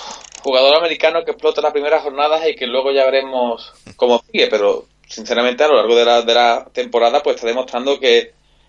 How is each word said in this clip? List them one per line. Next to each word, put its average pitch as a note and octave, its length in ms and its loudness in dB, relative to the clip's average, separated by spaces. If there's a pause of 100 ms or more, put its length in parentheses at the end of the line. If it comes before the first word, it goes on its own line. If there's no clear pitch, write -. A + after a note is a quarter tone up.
(420)
Jugador C3+ 320 4
americano E3 500 0
que D#3 60 -6
explota D3+ 320 -2
las D3+ 100 -2
primeras D3 300 0
jornadas D3 440 -2
y D3+ 80 -2
que B2+ 120 -8
luego C3 260 -2
ya C3+ 140 2
veremos C3 640 -2 (240)
cómo A#2+ 340 2
sigue, B2 180 0
pero G2+ 360 0 (240)
sinceramente A#2+ 560 -2
a D#3 40 2
lo C#3+ 80 4
largo A2+ 200 2
de A#2+ 80 4
la, A#2+ 160 4
de A2+ 140 0
la A#2+ 360 2
temporada A#2+ 520 0
pues B2+ 140 0
está A#2 120 -6
demostrando B2+ 500 -4
que A#2 360 0 (340)